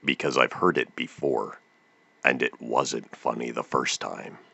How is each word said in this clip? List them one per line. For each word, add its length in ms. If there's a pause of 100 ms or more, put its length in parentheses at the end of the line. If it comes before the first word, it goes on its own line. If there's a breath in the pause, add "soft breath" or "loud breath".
Because 340
I've 160
heard 240
it 180
before, 640 (640)
and 180
it 180
wasn't 560
funny 340
the 140
first 360
time. 380 (160)